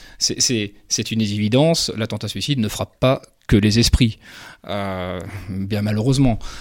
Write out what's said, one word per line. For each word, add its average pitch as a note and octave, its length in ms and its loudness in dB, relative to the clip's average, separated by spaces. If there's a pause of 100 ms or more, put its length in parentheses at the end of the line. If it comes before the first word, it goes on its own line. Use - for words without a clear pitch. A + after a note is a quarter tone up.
(180)
C'est, - 220 -2
c'est, G#2+ 320 0 (160)
c'est - 220 -4
une A2+ 100 0
évidence, A2 760 2
l'attentat G#2+ 340 -6
suicide C3+ 300 -4
ne G#2+ 100 0
frappe - 300 -8
pas C3 220 2 (260)
que A2+ 100 6
les G#2 220 4
esprits, A#2 400 2 (480)
euh, F#2 540 -6 (300)
bien G2 320 -4
malheureusement. A2+ 560 2 (220)